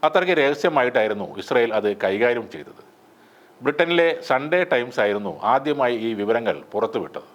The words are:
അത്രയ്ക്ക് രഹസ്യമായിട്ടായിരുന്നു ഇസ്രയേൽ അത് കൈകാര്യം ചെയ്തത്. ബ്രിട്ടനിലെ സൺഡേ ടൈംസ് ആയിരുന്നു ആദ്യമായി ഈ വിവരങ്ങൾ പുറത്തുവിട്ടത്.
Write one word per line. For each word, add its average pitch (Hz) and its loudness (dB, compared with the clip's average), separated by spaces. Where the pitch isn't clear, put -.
അത്രയ്ക്ക് 180 2
രഹസ്യമായിട്ടായിരുന്നു 123 2
ഇസ്രയേൽ 117 2
അത് 104 0
കൈകാര്യം 113 0
ചെയ്തത്. - -18
ബ്രിട്ടനിലെ 165 2
സൺഡേ 151 2
ടൈംസ് 120 0
ആയിരുന്നു 101 -2
ആദ്യമായി 135 0
ഈ 113 -2
വിവരങ്ങൾ 110 0
പുറത്തുവിട്ടത്. - -4